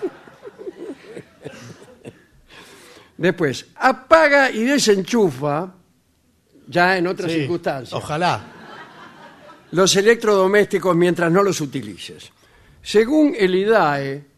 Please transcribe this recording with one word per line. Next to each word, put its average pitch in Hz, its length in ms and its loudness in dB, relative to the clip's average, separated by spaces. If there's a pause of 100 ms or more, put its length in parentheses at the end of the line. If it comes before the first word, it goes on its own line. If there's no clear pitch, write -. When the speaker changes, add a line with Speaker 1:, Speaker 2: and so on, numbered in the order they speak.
(3250)
Speaker 1:
Después, 160 580 -2
apaga 285 760 4
y 220 120 -4
desenchufa 190 1080 0 (1000)
ya 180 240 2
en 175 100 -2
otras 180 240 -6
Speaker 2:
Sí, 165 80 -2
Speaker 1:
circunstancias. 151 540 -6
Speaker 2:
ojalá. 151 480 -4 (1300)
Speaker 1:
Los 180 240 2
electrodomésticos 196 1000 2
mientras 170 360 0
no 190 120 2
los 180 180 -2
utilices. 107 720 -12 (500)
Según 277 560 2
el 185 180 2
idae, 147 680 0 (120)